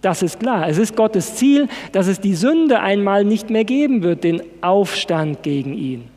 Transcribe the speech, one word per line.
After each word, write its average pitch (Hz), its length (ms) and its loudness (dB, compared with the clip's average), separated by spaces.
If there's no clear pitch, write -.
Das 185 220 0
ist 170 160 -2
klar. 214 300 0
Es 156 100 0
ist 220 180 0
Gottes 220 380 0
Ziel, 277 340 4
dass 190 140 2
es 190 140 0
die 196 160 0
Sünde 269 440 2
einmal 202 440 2
nicht 208 260 0
mehr 220 140 2
geben 254 380 0
wird, 170 200 -2
den 170 180 0
Aufstand 175 800 0
gegen 139 340 -4
ihn. 123 280 -6